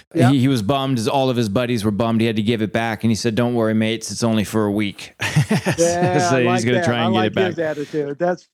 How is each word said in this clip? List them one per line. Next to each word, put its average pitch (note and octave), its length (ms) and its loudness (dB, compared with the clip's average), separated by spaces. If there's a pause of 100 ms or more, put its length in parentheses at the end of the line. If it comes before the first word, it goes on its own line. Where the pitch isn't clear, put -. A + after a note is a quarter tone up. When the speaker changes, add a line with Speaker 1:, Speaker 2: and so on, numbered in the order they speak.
(140)
Speaker 1:
He, E3 60 -2
Speaker 2:
Yep. B2+ 140 6
Speaker 1:
he C3 140 4
was C3+ 140 2
bummed, C3+ 380 0
as A2 80 -2
all C3 240 2
of A#2+ 40 0
his A#2 140 0
buddies A#2+ 340 0
were G#2+ 80 2
bummed. A2+ 300 0
He A2+ 60 2
had A2+ 100 0
to A2 60 0
give A2 180 0
it G2+ 100 -2
back, A2+ 320 -2
and A2+ 80 2
he A2 40 2
said, A2+ 200 -2
"Don't B2 200 0
worry, A2 180 2
mates, A2 380 -2
it's G2+ 120 -6
only A2+ 220 2
for G#2+ 200 0
a G#2 60 0
week." G2+ 480 -4
<laughs> - 40 -6 (540)
Speaker 2:
Yeah, E3+ 420 2 (100)
Speaker 1:
So B2+ 80 2
Speaker 2:
I - 40 2
Speaker 1:
he's B2 60 2
Speaker 2:
like A#2+ 180 0
Speaker 1:
gonna B2 120 2
Speaker 2:
that. - 80 0
Speaker 1:
try A#2 180 0
and A2+ 40 0
Speaker 2:
I - 20 0
Speaker 1:
get A2+ 80 0
Speaker 2:
like G#2+ 100 2
Speaker 1:
it - 80 -4
back. - 120 2
Speaker 2:
his E3 120 -6
attitude. D3 600 -4
That's F3 240 -2 (100)